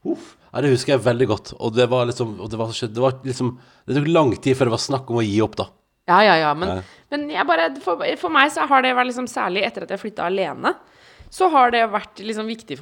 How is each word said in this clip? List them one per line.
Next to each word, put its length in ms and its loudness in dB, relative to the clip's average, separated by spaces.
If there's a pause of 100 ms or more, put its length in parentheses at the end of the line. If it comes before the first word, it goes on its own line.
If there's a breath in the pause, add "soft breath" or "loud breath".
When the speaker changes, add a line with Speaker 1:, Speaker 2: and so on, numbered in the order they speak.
Speaker 1:
Uff. 280 -6 (200 soft breath)
Ja, 80 -4
det 140 4
husker 180 0
jeg 140 0
veldig 220 2
godt, 260 -2
og 180 -6
det 160 4
var 160 2
liksom, 300 -4 (100)
og 80 -10
det 80 -8
var 140 -4
så, 160 -6
det 100 -6
var 140 2 (100)
liksom, 300 -4 (340 loud breath)
det 80 -2
tok 140 0
lang 260 4
tid 220 0
før 100 4
det 60 0
var 80 -4
snakk 260 -4
om 140 0
å 20 2
gi 160 0
opp 160 0
da. 80 -4 (440)
Speaker 2:
Ja, 180 6
ja, 100 6
ja, 160 2
men, 160 -2
Speaker 1:
Ja. 140 -4 (320 loud breath)
Speaker 2:
men 160 -4
jeg 180 -2
bare, 200 2 (120)
for, 220 -4 (180)
for 140 -4
meg 180 6
så 160 -2
har 160 4
det 140 2
vært 100 0
liksom, 220 -6
særlig 340 -2
etter 220 -8
at 80 -6
jeg 80 -10
flyttet 240 -6
alene, 480 -2 (580 soft breath)
så 160 0
har 240 4
det 160 2
vært 320 -8
liksom 320 -6
viktig 280 -10